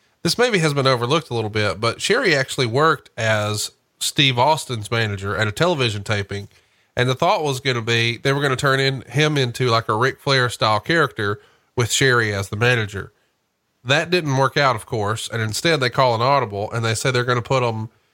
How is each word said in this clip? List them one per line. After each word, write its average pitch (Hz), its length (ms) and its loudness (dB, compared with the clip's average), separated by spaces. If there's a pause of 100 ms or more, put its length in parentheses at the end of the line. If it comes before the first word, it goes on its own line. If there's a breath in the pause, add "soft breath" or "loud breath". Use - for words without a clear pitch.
(260 soft breath)
this 131 100 0
maybe 233 220 2
has 156 160 2
been 135 140 2
overlooked 131 420 0
a 123 40 -4
little 110 160 -2
bit, 104 300 -2
but 113 220 -2
Sherri 208 320 2
actually 135 320 -2
worked 139 500 0
as 107 540 -2 (300)
Steve 135 400 2
Austin's 127 500 0
manager 101 460 -2
at 107 100 0
a 104 60 -2
television 127 500 0
taping. 101 460 -4 (480 soft breath)
And 123 120 2
the 131 60 0
thought 175 300 0
was 131 160 -2
gonna 127 200 -2
be, 117 360 0
they 139 160 0
were 143 100 0
gonna 135 140 0
turn 135 240 0
in, 135 220 -2
him 147 360 0
into, 123 320 0
like, 113 180 0
a 113 80 0
Ric 127 220 0
Flair 131 300 2
style 110 320 0
character 127 600 -2 (360 soft breath)
with 120 160 0
Sherri 120 420 2
as 98 140 -4
the - 80 -8
manager. 104 560 -2 (720)
That 156 260 0
didn't 160 260 0
work 131 200 2
out, 139 180 2
of 107 100 -6
course. 107 480 -4
And 117 80 -4
instead 113 380 -2
they 127 120 0
call 127 260 2
an 110 60 -2
audible 117 500 0
and 117 120 -2
they 113 120 0
say 135 160 -2
they're 123 100 0
gonna 123 180 0
put 131 220 0
'em, 110 260 -4 (260)